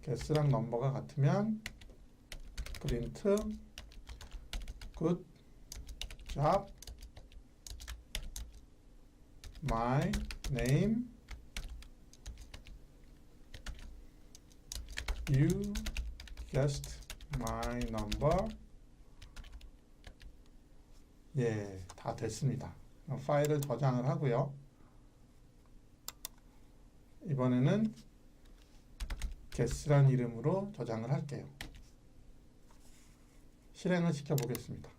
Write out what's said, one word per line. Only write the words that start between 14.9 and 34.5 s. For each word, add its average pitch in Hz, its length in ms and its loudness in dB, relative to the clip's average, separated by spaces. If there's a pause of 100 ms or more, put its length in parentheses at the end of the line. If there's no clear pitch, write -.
you 185 440 6 (760)
guessed 139 480 0 (380)
my 117 420 0 (100)
number. 113 600 2 (3000)
예, 104 480 0 (100)
다 - 220 -4
됐습니다. 110 580 -2 (300)
그럼 127 220 -4
파일을 147 340 4
저장을 123 460 2
하고요. 139 480 2 (2750)
이번에는 139 680 4 (1600)
guess란 139 500 6
이름으로 123 680 2
저장을 113 340 -2
할게요. - 340 -2 (2250)
실행을 170 400 4
시켜보겠습니다. 123 760 -2 (100)